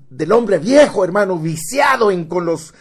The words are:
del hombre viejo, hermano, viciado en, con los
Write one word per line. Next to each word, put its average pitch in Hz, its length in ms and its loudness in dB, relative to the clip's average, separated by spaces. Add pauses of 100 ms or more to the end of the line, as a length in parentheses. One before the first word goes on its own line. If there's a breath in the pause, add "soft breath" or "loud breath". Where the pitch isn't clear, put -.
(100)
del 156 220 -4
hombre 214 260 2
viejo, 202 480 2
hermano, 185 320 -2
viciado 233 720 0
en, 175 160 -2
con 175 220 -4
los 165 340 -6